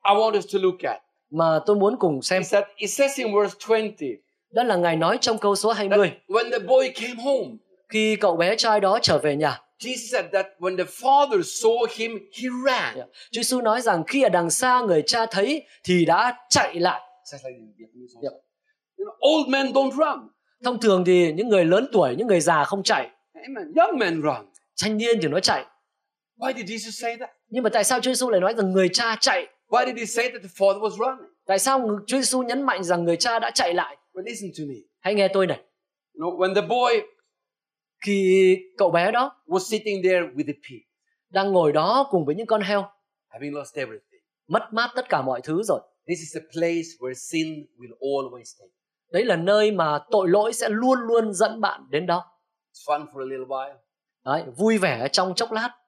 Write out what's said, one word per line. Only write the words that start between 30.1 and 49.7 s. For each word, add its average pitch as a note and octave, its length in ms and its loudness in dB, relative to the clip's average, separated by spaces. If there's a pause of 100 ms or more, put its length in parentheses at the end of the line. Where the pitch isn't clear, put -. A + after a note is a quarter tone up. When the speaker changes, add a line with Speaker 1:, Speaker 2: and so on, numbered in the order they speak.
Speaker 1:
that B3 100 -16
the F#3+ 80 -18 (160)
father G3 140 4
was G#3+ 100 -2
running? A#3+ 400 -6 (160)
Speaker 2:
Tại G3 140 2
sao C4+ 200 2 (280)
Chúa B3+ 100 0
Giêsu B3+ 260 0
nhấn B3 180 -4
mạnh G3+ 220 -2
rằng F3 200 0
người E3+ 140 2
cha A#3 220 0
đã A#3 120 -2
chạy F3+ 220 0
lại? F3 240 -4 (160)
Speaker 1:
Well, F#3+ 120 -12
listen G#3 320 -10
to D#3 100 -10
me. C3 80 -12 (240)
Speaker 2:
Hãy G3 160 -2
nghe G3 120 4
tôi F#3+ 200 2
này. D3 140 -6 (580)
Speaker 1:
You D#3+ 120 -6
know, F3 60 -10
when F#3 180 0
the - 60 4
boy A#3 400 0 (1040)
Speaker 2:
Khi F#3+ 520 4 (200)
cậu F#3 140 2
bé F3 200 2
đó B3+ 240 -2 (120)
Speaker 1:
was F4+ 120 -2
sitting G#3 440 -4
there F#3 160 2
with C#3+ 280 -6
the C#3+ 60 -8
pig, B2+ 260 -18 (500)
Speaker 2:
đang G3 220 -2
ngồi E3 200 4
đó G#3 400 2
cùng E3+ 140 0
với D3+ 100 -2
những A3 120 -8
con G#3+ 140 0
heo, G3 240 -2 (440)
Speaker 1:
having C#3+ 260 -12
lost C#3 200 -14
everything, A2+ 460 -12 (260)
Speaker 2:
mất D#3+ 160 -4 (100)
mát A#3 220 -4
tất B3 140 -8
cả D3+ 120 -2
mọi B2+ 220 -6
thứ E3 200 -6
rồi. E3+ 180 -2 (260)
Speaker 1:
this E3+ 120 -6
is D#3+ 180 -16
a D#3+ 40 -12 (120)
place E3 340 -4 (120)
where B2+ 140 -8
sin D#3+ 340 -6 (300)
will A#2 240 -20
always C3 420 -6 (160)
take. - 120 -20 (400)
Speaker 2:
Đấy F#3+ 140 0
là G3 100 0
nơi G#3 360 2